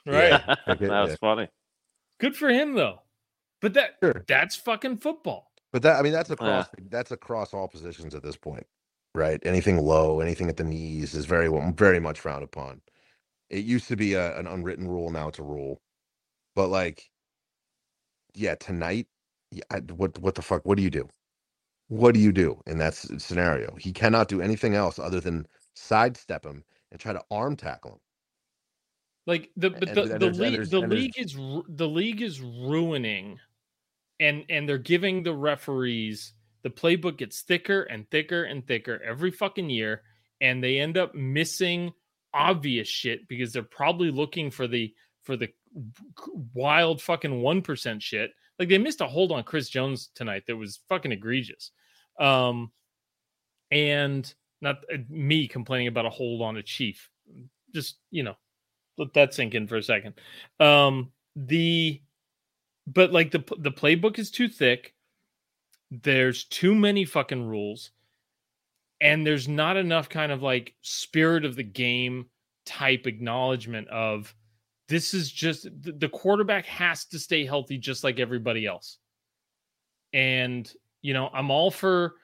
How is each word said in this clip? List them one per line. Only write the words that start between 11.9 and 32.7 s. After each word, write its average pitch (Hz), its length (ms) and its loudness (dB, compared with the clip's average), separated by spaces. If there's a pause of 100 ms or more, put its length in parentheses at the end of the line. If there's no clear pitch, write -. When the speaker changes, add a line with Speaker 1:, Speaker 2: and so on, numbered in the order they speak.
Speaker 2:
much 78 200 -6
frowned 71 220 -8
upon. 67 380 -14 (720)
It 101 160 -6
used 120 220 0
to 123 80 -4
be 101 180 0
a, 87 240 0
an 90 80 -8
unwritten 90 420 -6
rule. 87 220 -4
Now 78 180 -4
it's 76 120 -12
a - 20 -10
rule. 71 400 -8 (720)
But, 95 120 2
like, 92 420 -4 (1200)
yeah, 98 220 -4
tonight, 90 540 -4 (440)
yeah, 92 180 -14
I, 98 100 -6
what, 87 380 -4
what 92 160 -2
the - 80 -8
fuck? 90 220 0
What 101 140 4
do 98 40 4
you 92 80 4
do? 73 160 -4 (840)
What 117 260 8
do 110 60 6
you 107 120 8
do 87 340 2
in 80 120 -4
that 78 160 2
s-, - 240 -16
scenario? 80 600 0
He 92 140 -8
cannot 110 360 4
do 95 120 -2
anything 107 340 0
else 98 240 0
other 87 220 -4
than 85 260 -4 (280)
sidestep 113 720 0
him 73 180 -16 (280)
and 98 60 -18
try 107 140 -8
to 92 180 -8
arm 123 260 -4
tackle - 360 -12
him. - 60 -20 (1300)
Speaker 1:
Like, 170 300 -2
the, 190 120 2
but 185 200 -4
Speaker 2:
And 214 80 -2
Speaker 1:
the, 202 60 4
Speaker 2:
then - 100 0
Speaker 1:
the - 60 -4
Speaker 2:
there's, 175 200 2
and - 0 -
Speaker 1:
league, 233 160 2
Speaker 2:
there's, 220 160 -2
Speaker 1:
the 185 100 2
Speaker 2:
and 180 120 0
there's 233 100 2
Speaker 1:
league 262 160 -6
is 175 180 -8
ru-, 135 320 -8
the 160 200 -2
league 208 340 -2
is 165 180 -6
ruining, 123 960 -4 (840)